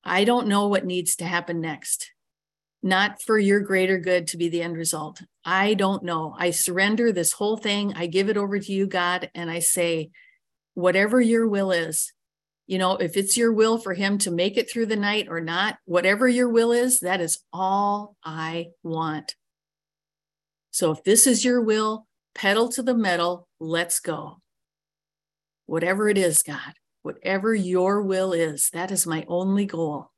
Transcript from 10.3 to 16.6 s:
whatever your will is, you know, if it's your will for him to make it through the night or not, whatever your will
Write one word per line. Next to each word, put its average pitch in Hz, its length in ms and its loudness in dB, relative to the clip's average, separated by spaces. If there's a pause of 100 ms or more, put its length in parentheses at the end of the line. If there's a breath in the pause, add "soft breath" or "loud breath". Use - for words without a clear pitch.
whatever 196 480 2
your 226 260 4
will 196 240 0
is, 160 420 -2 (520)
you 190 140 -4
know, 185 160 2
if 175 200 -2
it's 196 220 0
your 233 160 2
will 220 240 4
for 208 160 -6
him 196 240 0
to 190 140 -2
make 180 260 0
it 247 140 -2
through 226 160 -2
the 220 80 0
night 208 340 -2
or 165 100 -6
not, 175 460 -2
whatever 190 420 2
your 247 220 4
will 233 220 4